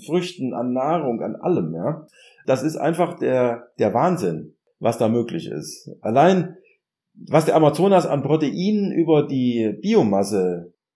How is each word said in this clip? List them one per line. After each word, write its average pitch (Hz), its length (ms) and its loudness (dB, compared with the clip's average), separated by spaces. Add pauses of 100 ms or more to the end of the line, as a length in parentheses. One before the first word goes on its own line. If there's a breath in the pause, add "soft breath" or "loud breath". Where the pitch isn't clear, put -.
Früchten, 160 500 -4
an 123 180 -4
Nahrung, 131 500 -2
an 98 140 -6
allem, 95 400 -2
ja. 110 320 -6 (400 soft breath)
Das 131 160 0
ist 151 140 -4
einfach 170 420 -2
der, 123 480 0 (100)
der 104 160 0
Wahnsinn, 117 600 -2 (240)
was 117 180 0
da 113 120 2
möglich 117 400 -2
ist. - 420 -12 (100)
Allein, 170 540 2 (720 soft breath)
was 156 180 4
der - 120 2
Amazonas 165 500 4
an 139 160 -2
Proteinen 170 720 0
über 156 340 2
die 120 540 0
Biomasse 101 920 0 (220)